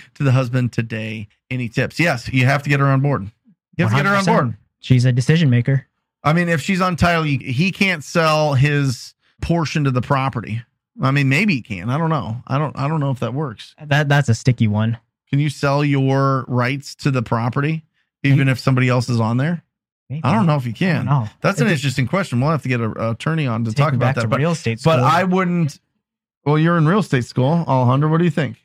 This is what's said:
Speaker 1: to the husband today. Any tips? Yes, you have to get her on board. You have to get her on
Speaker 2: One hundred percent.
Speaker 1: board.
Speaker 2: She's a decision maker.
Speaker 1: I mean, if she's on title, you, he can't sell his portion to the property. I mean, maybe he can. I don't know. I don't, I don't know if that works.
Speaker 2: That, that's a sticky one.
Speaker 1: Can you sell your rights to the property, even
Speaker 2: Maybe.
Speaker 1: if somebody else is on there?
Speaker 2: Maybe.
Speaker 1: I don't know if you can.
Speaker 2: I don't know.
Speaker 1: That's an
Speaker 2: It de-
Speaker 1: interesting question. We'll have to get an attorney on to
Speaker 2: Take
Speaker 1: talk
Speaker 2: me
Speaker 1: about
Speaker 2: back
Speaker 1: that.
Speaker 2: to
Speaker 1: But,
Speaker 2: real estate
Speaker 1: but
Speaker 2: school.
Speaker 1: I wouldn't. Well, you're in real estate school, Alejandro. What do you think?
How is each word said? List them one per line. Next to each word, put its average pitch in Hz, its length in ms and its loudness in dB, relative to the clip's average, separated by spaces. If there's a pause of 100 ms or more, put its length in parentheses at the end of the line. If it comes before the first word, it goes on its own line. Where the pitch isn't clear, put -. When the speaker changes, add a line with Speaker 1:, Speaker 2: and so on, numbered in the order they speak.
(140)
Speaker 1:
to - 80 -6
the 135 100 2
husband 127 400 0
today. 110 540 -6 (240)
Any 127 180 -6
tips? - 300 -4
Yes, 131 340 -2
you 127 140 2
have 139 160 2
to 147 80 -8
get 147 80 2
her 139 80 2
on 135 140 2
board. 123 300 -2 (460)
You 170 80 2
have 110 60 2
to 117 60 2
get 147 100 2
her - 60 2
on 196 60 2
Speaker 2:
One 196 60 0
hundred - 0 -
percent. 165 120 2 (160)
Speaker 1:
board. - 40 -10 (220)
Speaker 2:
She's 127 260 2
a 127 80 4
decision 147 380 2
maker. 127 360 0 (360)
Speaker 1:
I 143 100 2
mean, 170 160 0
if 170 120 0
she's 185 200 -2
on 180 140 0
title, 170 320 2
you, 143 140 0
he 135 320 -2
can't 180 320 -2
sell 156 500 2
his 139 600 0 (260)
portion 160 440 -2
to 139 60 2
the 127 100 0
property. 127 640 -2 (380)
I 135 100 0
mean, 139 180 2
maybe 170 280 2
he 107 60 -6
can. 98 280 -8
I 139 80 -2
don't 165 120 -2
know. 117 360 -4
I 135 120 -2
don't, 151 200 -4
I 139 80 -2
don't 156 140 -2
know 139 100 -2
if 127 100 -4
that 120 140 -6
works. 139 400 -10 (100)
Speaker 2:
That, 147 240 0
that's 143 200 2
a 117 60 4
sticky 120 340 2
one. 110 300 0 (300)
Speaker 1:
Can 139 120 0
you 151 100 0
sell 143 340 0
your 135 640 2
rights 123 500 -2
to - 140 -2
the 127 120 0
property, 139 600 -2 (400)
even 139 160 4
Speaker 2:
Maybe. 135 140 2
Speaker 1:
if 123 80 -4
somebody 127 280 2
else 123 200 0
is 120 120 0
on 113 180 0
there? 160 260 -2 (440)
Speaker 2:
Maybe. 143 140 -10
Speaker 1:
I - 120 2
don't 214 120 2
know 151 100 2
if 127 100 -4
you 117 80 -6
can. 147 340 -2
Speaker 2:
I - 40 2
don't 127 120 0
know. 107 40 -10 (120)
Speaker 1:
That's 196 200 -2
an 233 60 2
Speaker 2:
It 208 40 2
de- 175 40 2
Speaker 1:
interesting 131 320 -2
question. 170 340 -2
We'll 143 100 0
have 156 120 -2
to 131 60 -8
get 123 120 -2
an 110 180 -4
attorney 135 500 -4
on 113 160 -2
to 113 80 -4
Speaker 2:
Take - 60 -6
Speaker 1:
talk 143 140 2
Speaker 2:
me 123 40 -2
Speaker 1:
about 120 120 0
Speaker 2:
back 135 80 0
Speaker 1:
that. 123 60 -4
Speaker 2:
to 113 60 -2
Speaker 1:
But, 127 100 0
Speaker 2:
real 160 140 0
estate 117 320 -4
Speaker 1:
but 160 140 4
Speaker 2:
school. 123 60 2
Speaker 1:
I 165 200 2
wouldn't. 175 560 -2 (640)
Well, 151 140 2
you're 170 180 4
in 156 120 4
real 202 120 2
estate 131 240 0
school, 151 440 0
Alejandro. 131 420 2
What 160 80 2
do 170 60 2
you 170 60 2
think? 123 340 -4